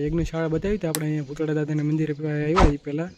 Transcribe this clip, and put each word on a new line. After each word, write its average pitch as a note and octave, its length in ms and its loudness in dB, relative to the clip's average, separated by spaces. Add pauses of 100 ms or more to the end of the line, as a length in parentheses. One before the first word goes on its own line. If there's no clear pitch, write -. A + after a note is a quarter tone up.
યજ્ઞશાળા D#3+ 500 0
બતાવી F#3+ 240 0
હતી, F3 120 -4
આપણે D#3 160 -2
અહીંયા D3+ 240 -2
ભૂતળા D#3 280 -2
દાદાના D3+ 320 0
મંદિરે D#3 240 0
આવ્યા D3+ 540 2
છીએ D3 180 -2
પહેલાં. D#3+ 320 -4